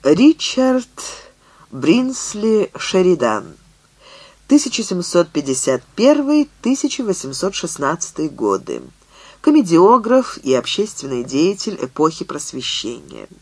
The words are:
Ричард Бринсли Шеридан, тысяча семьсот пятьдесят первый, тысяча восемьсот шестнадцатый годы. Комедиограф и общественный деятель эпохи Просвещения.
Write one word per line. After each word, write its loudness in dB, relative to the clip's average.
Ричард 2
Бринсли 0
Шеридан, 0
тысяча 2
семьсот -2
пятьдесят -2
первый, 2
тысяча -2
восемьсот -4
шестнадцатый -6
годы. -4
Комедиограф 4
и -2
общественный -4
деятель -2
эпохи -2
Просвещения. -12